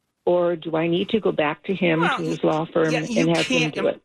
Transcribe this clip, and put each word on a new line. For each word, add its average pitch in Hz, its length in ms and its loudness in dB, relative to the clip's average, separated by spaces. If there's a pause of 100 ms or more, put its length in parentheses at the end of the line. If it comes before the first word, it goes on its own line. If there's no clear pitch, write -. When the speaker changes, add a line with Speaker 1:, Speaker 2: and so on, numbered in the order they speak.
(260)
Speaker 1:
or 175 320 2
do 160 180 -6
I 160 120 0
need 180 220 0
to 220 120 0
go 185 100 0
back 156 320 -2
to 196 100 -4
him, 170 280 0
Speaker 2:
Well, - 160 0
Speaker 1:
to 175 60 -6
his 160 200 -4
law 160 220 0
firm, 160 260 0
Speaker 2:
yeah, 160 120 0
you 214 180 0
Speaker 1:
and 165 160 2
have - 100 0
him 254 120 0
Speaker 2:
can't, 151 160 -2
Speaker 1:
do 196 120 -2
it? - 180 -4